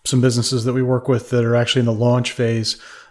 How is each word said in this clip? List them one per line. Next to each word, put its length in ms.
some 180
businesses 440
that 80
we 100
work 240
with 240
that 120
are 120
actually 240
in 80
the 40
launch 420
phase, 460